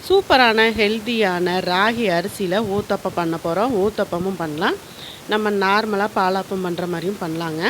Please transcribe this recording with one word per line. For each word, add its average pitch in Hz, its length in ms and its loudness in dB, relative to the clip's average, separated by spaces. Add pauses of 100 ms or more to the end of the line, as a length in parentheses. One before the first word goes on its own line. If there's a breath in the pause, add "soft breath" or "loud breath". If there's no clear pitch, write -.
சூப்பரான, 247 580 6 (140)
ஹெல்தியான 208 760 0 (140)
ராகி 220 340 2 (120)
அரிசியில 185 420 -2 (180)
ஊத்தப்பம் 196 440 -2
பண்ண 165 240 -2
போறோம். 185 280 0 (120)
ஊத்தப்பமும் 190 580 -2
பண்ணலாம், 165 340 -2 (560 loud breath)
நம்ம 214 200 2 (120)
நார்மலா 202 440 2 (100)
பாலாப்பம் 190 480 0
பண்ற 175 260 -4
மாதிரியும் 175 300 -4
பண்ணலாங்க. 165 480 -4